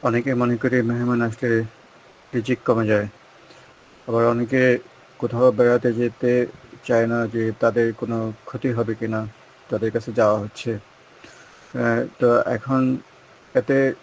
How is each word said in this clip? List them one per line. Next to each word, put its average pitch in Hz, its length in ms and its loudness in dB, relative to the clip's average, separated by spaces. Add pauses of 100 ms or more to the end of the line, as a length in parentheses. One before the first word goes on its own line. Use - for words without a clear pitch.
অনেকে 120 320 0
মনে 120 240 0
করে 123 240 0
মেহমান 120 400 0
আসলে 117 420 -2 (720)
রিজিক 120 300 -2
কমে 113 220 2
যায়, 107 200 2 (1000)
আবার 117 180 2
অনেকে 120 520 2 (400)
কোথাও 120 340 2
বেড়াতে 120 420 4
যেতে 120 540 0 (400)
চায় 117 200 2
না 117 200 -2
যে 113 320 -2
তাদের 117 340 2
কোনো 113 400 -6 (120)
ক্ষতি 127 260 -4
হবে 113 240 -2
কিনা, 110 320 -6 (420)
তাদের 110 220 -2
কাছে 113 200 -6
যাওয়া 107 280 2
হচ্ছে। 104 340 -8
আহ, - 1300 -6 (120)
তো 120 220 4
এখন 131 560 -2 (560)
এতে 135 500 2